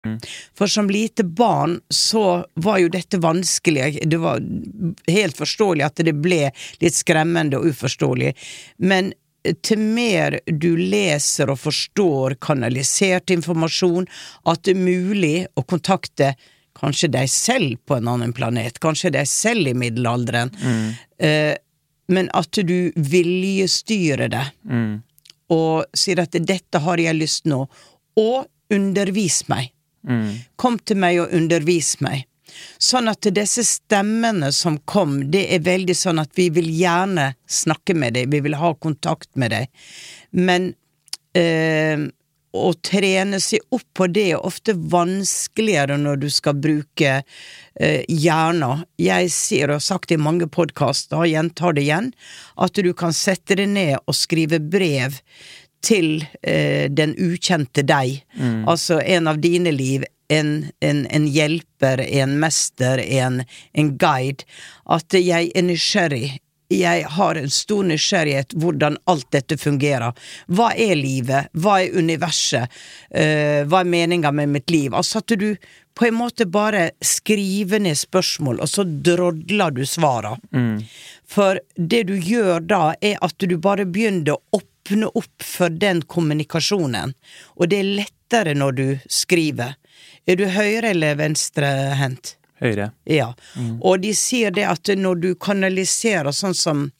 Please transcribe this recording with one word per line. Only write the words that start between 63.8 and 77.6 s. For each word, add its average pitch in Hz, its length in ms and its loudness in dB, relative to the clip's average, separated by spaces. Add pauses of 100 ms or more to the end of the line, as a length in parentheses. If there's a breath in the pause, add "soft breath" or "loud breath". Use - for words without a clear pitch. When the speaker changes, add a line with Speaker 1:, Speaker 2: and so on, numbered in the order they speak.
Speaker 2:
guide. 139 460 0 (440 loud breath)
At 165 220 0
jeg 175 460 2
er 185 80 2
nysgjerrig. 156 760 0 (320)
Jeg 175 320 2
har 165 320 0
en 139 140 -4
stor 202 340 -2
nysgjerrighet 156 720 0
hvordan 151 440 0 (100)
alt 170 240 0
dette 143 260 0
fungerer. 135 560 0 (340 loud breath)
Hva 220 200 2 (100)
er 214 180 4
livet? 135 580 0
Hva 190 280 2
er 180 160 -2
universet? 160 720 0 (400 loud breath)
Eh, 147 560 2
hva 170 160 4
er 180 40 0
meningen 170 500 2
med 147 140 0
mitt 143 200 -2
liv? 143 240 2
Altså 160 240 -2
at 220 220 -2
du 208 160 0 (400 loud breath)
på 233 100 0
en 226 80 2
måte 233 320 -2
bare 202 460 0 (100)
skriver 202 800 0